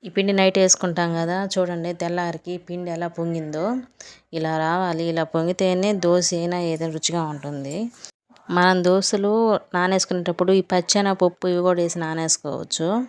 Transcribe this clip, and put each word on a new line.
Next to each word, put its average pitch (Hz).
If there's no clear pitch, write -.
ఈ 214
పిండి 196
నైట్ 190
వేసుకుంటాం 175
కదా, 170
చూడండి 175
తెల్లారికి 175
పిండి 175
ఎలా 170
పొంగిందో. 165
ఇలా 160
రావాలి, 170
ఇలా 160
పొంగితేనే 185
దోశ 175
అయినా 175
ఏదైనా 160
రుచిగా 170
ఉంటుంది. 143
మనం 180
దోశలు 196
నానేసుకునేటప్పుడు 180
ఈ -
పచ్చెనగపప్పు 185
ఇవి 175
కూడా 175
వేసి 170
నానేసుకోవచ్చు. 160